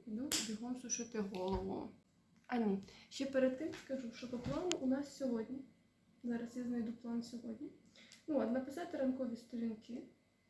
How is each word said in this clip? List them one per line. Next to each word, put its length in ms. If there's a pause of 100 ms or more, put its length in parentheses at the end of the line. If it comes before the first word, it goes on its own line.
іду 240 (180)
бігом 280
сушити 440
голову. 720 (560)
А 100
ні, 260 (260)
ще 160
перед 320
тим 160
скажу, 380
що 200
по 80
плану 300 (120)
у 60
нас 300
сьогодні, 480 (580)
зараз 340
я 60
знайду 300
план 300
сьогодні, 480 (560)
ну, 120
от, 120
написати 460
ранкові 380
сторінки, 680 (460)